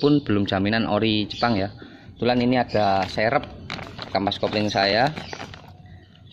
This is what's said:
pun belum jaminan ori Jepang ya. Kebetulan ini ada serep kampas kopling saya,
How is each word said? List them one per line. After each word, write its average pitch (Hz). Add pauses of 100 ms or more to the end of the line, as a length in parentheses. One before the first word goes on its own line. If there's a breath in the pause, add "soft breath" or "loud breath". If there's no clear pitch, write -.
pun 147
belum 101
jaminan 101
ori 107
Jepang 117
ya. 98 (480 loud breath)
Kebetulan 123
ini 123
ada 104
serep 107 (720)
kampas 98
kopling 104
saya, 104 (1200 loud breath)